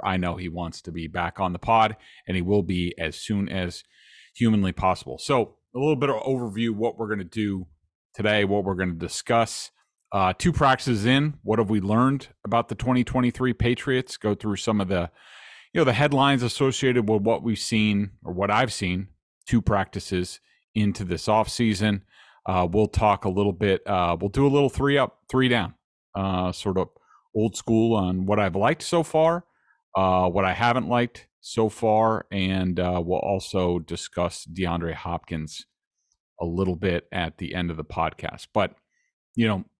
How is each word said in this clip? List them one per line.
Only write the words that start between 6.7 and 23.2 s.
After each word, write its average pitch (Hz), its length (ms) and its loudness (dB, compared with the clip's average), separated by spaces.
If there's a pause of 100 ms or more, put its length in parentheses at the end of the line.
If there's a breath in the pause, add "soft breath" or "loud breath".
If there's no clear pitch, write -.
what 110 280 -2
we're 110 100 -4
gonna 101 160 -4
do 98 420 -4 (480)
today, 107 300 4
what 101 180 2
we're 92 140 -2
gonna 92 160 0
discuss. 107 800 -2 (400)
Uh, 92 260 2
two 175 140 2
practices 127 520 2
in, 139 380 2
what 107 160 0
have 110 100 2
we 107 120 2
learned 123 480 2 (160)
about 113 240 0
the 113 80 -6
twenty 127 260 0
twenty-three 123 520 0
Patriots? 127 600 -2
Go 104 200 -2
through 107 200 -4
some 107 240 0
of 98 60 0
the, 90 240 -2 (640 loud breath)
you - 80 0
know, 160 40 4
the 131 80 4
headlines 139 500 2
associated 123 680 0
with 107 140 2
what 98 220 0
we've 110 120 0
seen, 104 540 0 (140)
or 87 80 -8
what 98 180 -2
I've 110 220 2
seen, 92 340 -4 (400)
two 117 160 4
practices 95 800 -2 (340)
into 104 300 0
this 87 220 -6
offseason. 107 760 2 (420 soft breath)
Uh, 92 240 2
we'll 104 200 2
talk 104 360 2